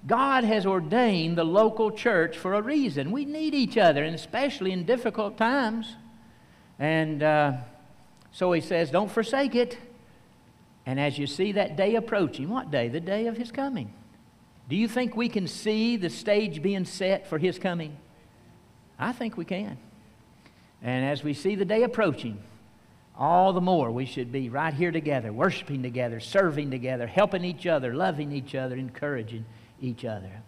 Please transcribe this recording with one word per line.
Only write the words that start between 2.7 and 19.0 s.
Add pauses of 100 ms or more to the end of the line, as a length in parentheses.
We
need
each
other,
and
especially
in
difficult
times. (840)
And,
uh, (800)
so
he
says,
"Don't
forsake
it." (1080)
And
as
you
see
that
day
approaching,
what
day?
The
day
of
his
coming. (760)
Do
you
think
we
can
see
the
stage
being
set
for
his
coming? (1000)
I